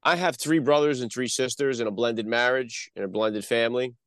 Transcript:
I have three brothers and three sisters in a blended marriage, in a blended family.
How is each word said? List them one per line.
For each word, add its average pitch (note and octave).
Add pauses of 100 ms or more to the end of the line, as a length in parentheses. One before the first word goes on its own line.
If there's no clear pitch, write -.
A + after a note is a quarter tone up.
I E3
have F3
three D#3
brothers D3
and A#2+
three B2
sisters C3
in A#2
a G#2+
blended A2+
marriage, A#2+
in G2+
a G2
blended G#2+
family. A#2+ (120)